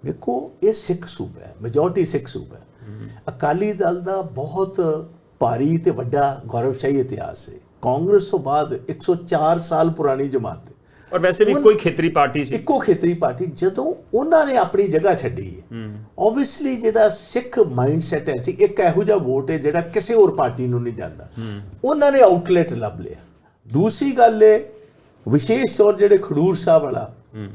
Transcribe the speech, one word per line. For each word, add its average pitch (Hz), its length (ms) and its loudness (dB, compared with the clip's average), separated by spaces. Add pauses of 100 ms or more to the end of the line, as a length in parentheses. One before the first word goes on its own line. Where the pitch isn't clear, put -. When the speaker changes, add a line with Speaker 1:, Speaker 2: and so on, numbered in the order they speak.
Speaker 1:
ਵੇਖੋ, - 480 -6 (100)
ਇਹ 214 100 4
ਸਿੱਖ - 340 -6
ਸੂਬਾ - 340 -12
ਹੈ, - 220 -20
ਮੈਜੋਰਟੀ 160 420 0
ਸਿੱਖ - 220 -4
ਸੂਬਾ - 300 -14
ਹੈ। - 360 -20
Speaker 2:
ਹੂੰ। 107 160 -14 (200)
Speaker 1:
ਅਕਾਲੀ 180 440 -2
ਦਲ 180 280 -2
ਦਾ 190 220 -4
ਬਹੁਤ 175 580 -6 (580)
ਭਾਰੀ 135 400 0
ਤੇ 170 120 0
ਵੱਡਾ 135 560 -2
ਗੌਰਵਸ਼ਾਹੀ 131 540 -2
ਇਤਿਹਾਸ - 480 -8
ਹੈ। - 60 -20 (280)
ਕਾਂਗਰਸ 170 420 2
ਤੋਂ 185 140 -2
ਬਾਅਦ 139 500 -2
ਇੱਕ 160 140 -10
ਸੌ 180 120 0
ਚਾਰ 170 440 0
ਸਾਲ 165 320 0
ਪੁਰਾਣੀ 143 380 -2
ਜਮਾਤ 110 300 -4 (120)
ਹੈ। - 40 -20 (380)
Speaker 2:
ਔਰ 180 60 -2
ਵੈਸੇ 180 260 2
ਵੀ 208 80 4
Speaker 1:
ਉਨ- 285 60 2
Speaker 2:
ਇੱਕੋ 247 120 8
ਹੀ 208 60 6
ਖੇਤਰੀ 170 320 0
ਪਾਰਟੀ 147 360 2
ਸੀ। - 100 -6
Speaker 1:
ਇੱਕੋ 269 240 0
ਖੇਤਰੀ 175 360 2
ਪਾਰਟੀ। 170 320 -2
ਜਦੋਂ 190 480 -2 (200)
ਉਹਨਾਂ 311 320 4
ਨੇ 262 100 0
ਆਪਣੀ 196 320 2
ਜਗ੍ਹਾ 160 260 2
ਛੱਡੀ 92 420 -8
ਹੈ, - 60 -20 (100)
Speaker 2:
ਹੂੰ। 110 220 -12 (340)
Speaker 1:
obviously 262 520 -4
ਜਿਹੜਾ 220 280 2
ਸਿੱਖ - 500 -4
ਮਾਈਂਡਸੈੱਟ 151 680 0
ਹੈ 127 140 -4
ਸੀ, 185 180 -6
ਇੱਕ 202 200 2
ਇਹੋ 180 240 2
ਜਿਹਾ 208 120 4
ਵੋਟ 139 340 -2
ਹੈ 160 80 -2
ਜਿਹੜਾ 147 220 0
ਕਿਸੇ 196 340 -4
ਹੋਰ 196 200 6
ਪਾਰਟੀ 127 320 -2
ਨੂੰ 123 160 -2
ਨਹੀਂ 120 120 -6
ਜਾਂਦਾ। - 340 -14 (100)
Speaker 2:
ਹੂੰ। 107 220 -10 (240)
Speaker 1:
ਉਹਨਾਂ 285 280 2
ਨੇ 269 80 4
ਆਊਟਲੈਟ 175 520 4
ਲੱਭ 110 280 -8
ਲਿਆ। - 160 -14 (560)
ਦੂਸਰੀ 220 400 0
ਗੱਲ 233 300 4
ਹੈ, 214 180 8 (680)
ਵਿਸ਼ੇਸ਼ 220 480 0
ਤੌਰ 208 200 4
ਜਿਹੜੇ 202 260 6
ਖਡੂਰ 165 340 0
ਸਾਹਿਬ 160 260 4
ਵਾਲਾ, 123 320 -6 (200)
Speaker 2:
ਹੂੰ। 107 200 -10